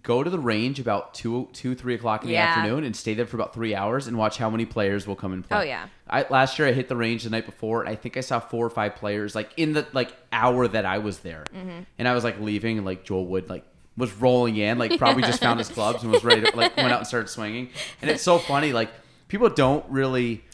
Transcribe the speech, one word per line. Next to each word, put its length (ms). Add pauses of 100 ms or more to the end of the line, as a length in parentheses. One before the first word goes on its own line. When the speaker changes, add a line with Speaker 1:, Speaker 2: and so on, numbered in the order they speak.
Speaker 1:
go 200
to 80
the 80
range 420
about 320
two, 400
two, 220
three 200
o'clock 280
in 60
the 60
Speaker 2:
Yeah. 120
Speaker 1:
afternoon 380
and 120
stay 160
there 140
for 100
about 160
three 220
hours 320
and 100
watch 220
how 100
many 160
players 420
will 100
come 160
and 140
play. 120
Speaker 2:
Oh, 40
yeah. 260 (200)
Speaker 1:
I, 220
last 280
year 100
I 40
hit 160
the 80
range 280
the 60
night 140
before, 380
and 80
I 60
think 200
I 40
saw 200
four 240
or 60
five 260
players, 380
like, 220
in 180
the, 180
like, 220 (180)
hour 360
that 180
I 120
was 200
there. 260 (100)
Speaker 2:
Mm-hmm. 260 (180)
Speaker 1:
And 100
I 60
was, 100
like, 160
leaving, 380
and, 80
like, 180
Joel 220
Wood, 240
like, 140 (320)
was 180
rolling 420
in, 220
like, 180
probably 280
just 180
found 160
his 100
Speaker 2:
<laughs> 80
Speaker 1:
clubs 260
and 100
was 120
ready 160
to, 160
like, 200
went 160
out 80
and 60
started 220
swinging. 400 (320)
And 100
it's 120
so 160
funny, 340
like, 180 (380)
people 220
don't 400
really 520 (120)